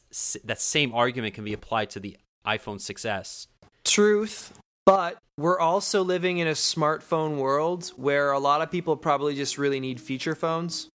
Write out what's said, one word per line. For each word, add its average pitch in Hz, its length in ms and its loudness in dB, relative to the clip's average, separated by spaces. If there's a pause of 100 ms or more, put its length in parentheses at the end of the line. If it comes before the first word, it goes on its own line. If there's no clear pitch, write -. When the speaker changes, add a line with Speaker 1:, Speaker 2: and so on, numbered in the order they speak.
(120)
Speaker 1:
s-, - 340 -6
that 107 160 -4
same 143 320 0
argument 120 420 0
can 107 80 -12
be 104 100 -4
applied 107 380 -4
to - 80 -10
the 98 180 -12 (280)
iPhone 107 340 -4
six - 240 -10
S. - 440 -6 (360)
Speaker 2:
Truth, 208 760 2 (280)
but 190 320 6 (200)
we're 175 220 2
also 190 420 2
living 180 360 0
in 165 100 0
a 156 40 0
smartphone 156 840 0
world 156 600 0
where 143 340 2
a 139 80 2
lot 143 220 4
of 160 100 -4
people 165 240 0
probably 143 400 0
just 139 220 -4
really 139 240 0
need 131 180 -6
feature 135 360 -4
phones. 165 600 -4